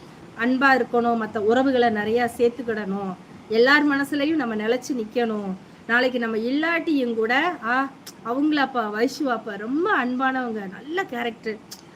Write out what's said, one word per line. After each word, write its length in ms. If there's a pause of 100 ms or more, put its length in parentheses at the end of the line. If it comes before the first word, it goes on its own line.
(400)
அன்பா 460
இருக்கணும், 380
மத்த 140
உறவுகளை 520
நிறைய 480
சேர்த்துக்கிடணும், 760 (340)
எல்லார் 380
மனசுலயும் 480
நம்ம 200
நிலைச்சு 380
நிக்கணும். 600 (340)
நாளைக்கு 320
நம்ம 180
இல்லாட்டியும் 800
கூட, 380 (100)
"ஆ, 280 (340)
அவங்களாப்பா, 680
வைஷுவாப்பா, 640
ரொம்ப 480
அன்பானவங்க, 680
நல்ல 320
கேரக்டர்," 540 (380)